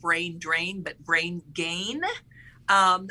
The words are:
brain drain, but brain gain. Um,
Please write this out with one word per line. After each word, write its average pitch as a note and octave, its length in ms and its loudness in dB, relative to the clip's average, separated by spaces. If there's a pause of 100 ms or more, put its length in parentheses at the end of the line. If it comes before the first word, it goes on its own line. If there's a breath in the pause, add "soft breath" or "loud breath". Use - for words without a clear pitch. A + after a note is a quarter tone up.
brain E3+ 380 -2
drain, E3+ 440 -2
but D3 220 -12
brain E3 380 0 (100)
gain. F3+ 480 -4 (720 soft breath)
Um, F#3+ 400 6